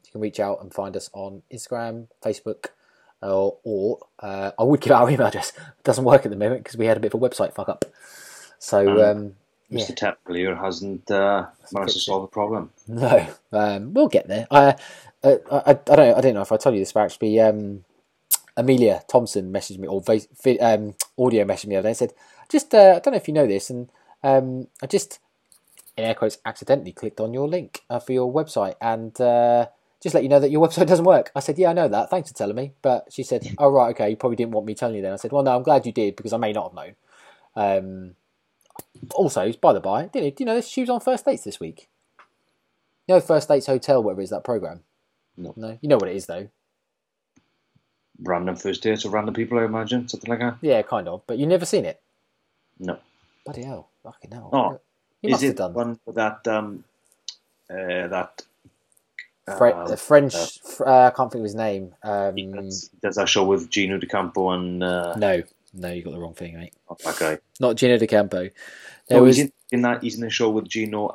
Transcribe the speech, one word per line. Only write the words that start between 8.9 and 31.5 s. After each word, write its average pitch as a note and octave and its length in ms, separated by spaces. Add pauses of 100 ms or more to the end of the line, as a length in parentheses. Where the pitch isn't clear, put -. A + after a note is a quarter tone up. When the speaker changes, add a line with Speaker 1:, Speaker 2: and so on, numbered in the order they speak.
Speaker 1:
um, G#2 360 (320)
Speaker 2:
Mister A2+ 320
Speaker 1:
yeah. G2 120
Speaker 2:
Tepper - 240
here F#2 180
hasn't, F#2+ 560
uh, G2 360 (260)
managed F#2+ 220
to - 0
Speaker 1:
Fix - 20
it. - 40
Speaker 2:
solve F#2+ 220
the F#2+ 60
problem. G#2 440 (140)
Speaker 1:
No, A#2 400 (260)
um, G#2 400
we'll C#4 160
get - 200
there. A2 240
I, C#3 240 (480)
uh, C3+ 120 (140)
I, C#3+ 200
I - 40
don't - 220
know. D3 200
I - 40
don't B2+ 140
know G2+ 80
if G2 100
I A2 60
told C3 180
you G2 40
this, F#2+ 120
but A2 80
actually, G#2+ 400
um, G#2 440 (720)
Amelia B2 520
Thompson G#2 440
messaged F#2+ 260
me, F#2+ 100
or G2 120
va-, A2 280 (140)
vi-, B2 160
um, G#2+ 360 (240)
audio A#2 260
messaged G2+ 220
me G#2 80
the F#2+ 40
other F#2+ 80
day A2 40
and A#2 60
said, - 160 (360)
"Just, - 260
uh, G3 220
I - 40
don't C#4 120
know A#3 40
if - 120
you D3+ 60
know D3+ 120
this, G2 240
and, B2 180 (340)
um, C3 460 (140)
I C3 40
just, - 320 (800)
in A2 80
air A2+ 100
quotes, - 300
accidentally - 480
clicked - 280
on A2 120
your C3+ 160
link, E3+ 400
uh, A#2+ 120
for - 120
your B2+ 200
website, B2+ 480
and, A2+ 400
uh, A#2+ 460 (340)
just D#3+ 140
let F3 80
you C3+ 60
know C#3+ 120
that C#3 100
your D3+ 100
<laughs> D#3+ 80
website E3+ 200
doesn't F3 160
work." F3 300
I C#3+ 60
said, C#3+ 180